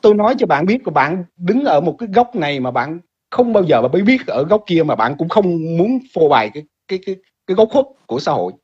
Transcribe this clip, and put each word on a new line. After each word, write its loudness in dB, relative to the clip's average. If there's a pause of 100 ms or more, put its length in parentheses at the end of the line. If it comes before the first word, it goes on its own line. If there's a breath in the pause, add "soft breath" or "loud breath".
Tôi 6
nói 2
cho 0
bạn 2
biết, 0 (120)
bạn 0 (140)
đứng 0
ở 2
một -2
cái -8
góc 2
này -2
mà -4
bạn -4 (300)
không 0
bao 4
giờ 2
mà 0
biết 0
ở -4
góc 0
kia, 0
mà 0
bạn -2
cũng -4
không -2
muốn 0 (140)
phô 2
bày 2
cái, -12 (240)
cái, -6
cái, -6 (320)
cái -2
góc 4
khuất 2 (220)
của -6
xã -4
hội. -4 (100)